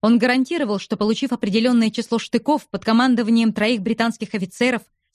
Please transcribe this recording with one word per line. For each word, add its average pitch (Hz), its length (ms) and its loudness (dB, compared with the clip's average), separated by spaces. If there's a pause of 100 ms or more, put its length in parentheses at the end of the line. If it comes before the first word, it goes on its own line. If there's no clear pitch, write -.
Он 226 180 4
гарантировал, 254 580 0
что, - 180 -6
получив 226 380 -2
определенное 226 560 2
число 220 300 -4
штыков - 500 -2
под - 160 -8
командованием 226 680 2
троих 214 300 0
британских 226 540 -4
офицеров, 220 480 -2 (320)